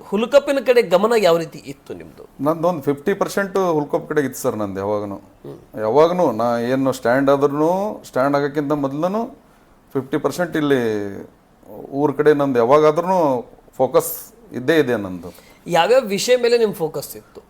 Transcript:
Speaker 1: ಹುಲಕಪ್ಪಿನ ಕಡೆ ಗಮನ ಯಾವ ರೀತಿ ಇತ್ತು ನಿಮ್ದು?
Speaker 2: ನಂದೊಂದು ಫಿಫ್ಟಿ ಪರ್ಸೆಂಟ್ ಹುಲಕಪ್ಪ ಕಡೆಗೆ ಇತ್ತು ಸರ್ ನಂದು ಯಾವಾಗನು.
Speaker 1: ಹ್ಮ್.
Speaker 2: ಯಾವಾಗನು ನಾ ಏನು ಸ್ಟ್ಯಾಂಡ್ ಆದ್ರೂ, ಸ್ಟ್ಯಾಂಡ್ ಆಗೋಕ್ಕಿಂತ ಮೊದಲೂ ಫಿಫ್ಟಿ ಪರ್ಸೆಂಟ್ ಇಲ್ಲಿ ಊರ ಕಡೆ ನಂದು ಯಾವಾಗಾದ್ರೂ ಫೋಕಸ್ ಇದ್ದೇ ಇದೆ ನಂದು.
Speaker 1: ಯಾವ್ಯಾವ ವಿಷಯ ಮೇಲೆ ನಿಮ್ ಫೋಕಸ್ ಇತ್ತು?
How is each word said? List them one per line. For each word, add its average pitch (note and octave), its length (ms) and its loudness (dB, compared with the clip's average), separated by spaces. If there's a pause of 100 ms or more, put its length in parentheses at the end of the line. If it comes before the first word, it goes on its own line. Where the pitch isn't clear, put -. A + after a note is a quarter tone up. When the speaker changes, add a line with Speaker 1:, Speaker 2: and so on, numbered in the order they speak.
Speaker 1:
ಹುಲಕಪ್ಪಿನ C4+ 640 0
ಕಡೆ A#3+ 160 4
ಗಮನ G3 360 2
ಯಾವ E3+ 200 4
ರೀತಿ D#3+ 220 -8
ಇತ್ತು - 340 -16
ನಿಮ್ದು? E2 500 -14
Speaker 2:
ನಂದೊಂದು D#3+ 380 0
ಫಿಫ್ಟಿ C#3+ 320 -2
ಪರ್ಸೆಂಟ್ F#3+ 440 -4 (160)
ಹುಲಕಪ್ಪ D#3 360 -2
ಕಡೆಗೆ D3 180 0
ಇತ್ತು C3 140 -12
ಸರ್ A#2 160 -2
ನಂದು G2 220 -6
ಯಾವಾಗನು. G#2 360 -4
Speaker 1:
ಹ್ಮ್. - 640 -16
Speaker 2:
ಯಾವಾಗನು D3+ 520 4
ನಾ A#2 260 0
ಏನು C3 340 0
ಸ್ಟ್ಯಾಂಡ್ B2+ 380 0
ಆದ್ರೂ, D3+ 760 0
ಸ್ಟ್ಯಾಂಡ್ C#3 320 0
ಆಗೋಕ್ಕಿಂತ C#3+ 340 -2
ಮೊದಲೂ D3+ 640 -4 (580)
ಫಿಫ್ಟಿ C3+ 240 -4
ಪರ್ಸೆಂಟ್ D#3+ 400 -4
ಇಲ್ಲಿ A#2 540 0 (800)
ಊರ C#3+ 200 0
ಕಡೆ D3 220 4
ನಂದು C#3 260 0
ಯಾವಾಗಾದ್ರೂ D3+ 920 4 (280)
ಫೋಕಸ್ C#3+ 560 -2 (200)
ಇದ್ದೇ B2+ 260 0
ಇದೆ B2 180 2
ನಂದು. F2+ 360 -10 (340)
Speaker 1:
ಯಾವ್ಯಾವ F3 380 2
ವಿಷಯ G3+ 320 0
ಮೇಲೆ A#3+ 200 2
ನಿಮ್ A3 160 0
ಫೋಕಸ್ D3 440 -8
ಇತ್ತು? - 320 -20